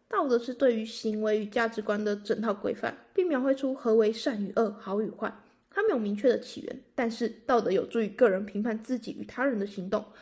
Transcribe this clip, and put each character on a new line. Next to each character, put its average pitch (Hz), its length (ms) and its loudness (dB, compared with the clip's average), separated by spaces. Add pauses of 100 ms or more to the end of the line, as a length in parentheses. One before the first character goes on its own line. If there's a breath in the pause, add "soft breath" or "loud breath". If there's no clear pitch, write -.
道 381 180 2
德 247 100 4
是 240 160 -2
对 247 220 4
于 220 100 -2
行 220 380 -4
为 214 160 2
与 214 80 -2
价 226 220 0
值 226 120 -4
观 208 240 -2
的 208 120 0
整 214 240 -4
套 220 120 0
规 202 220 -2
范， - 400 -8
并 359 140 2
描 277 120 2
绘 269 140 2
出 269 180 -2
何 233 220 0
为 220 180 6
善 220 320 -2
与 190 120 -6
恶、 208 240 2
好 202 200 -2
与 214 80 -2
坏。 - 240 -6 (360 soft breath)
它 392 140 -2
没 440 80 4
有 294 80 2
明 208 180 -2
确 208 100 0
的 214 140 6
起 - 220 -12
源， - 180 -10 (140)
但 233 160 0
是 226 180 -2 (160)
道 240 160 4
德 185 100 0
有 185 140 2
助 - 160 -2
于 214 80 0
个 214 220 6
人 190 160 0
评 202 160 -4
判 220 200 -2
自 254 160 -4
己 - 140 -10
与 - 140 -10
他 240 180 -4
人 262 140 2
的 202 80 -2
行 196 240 -10
动。 214 120 0 (200 loud breath)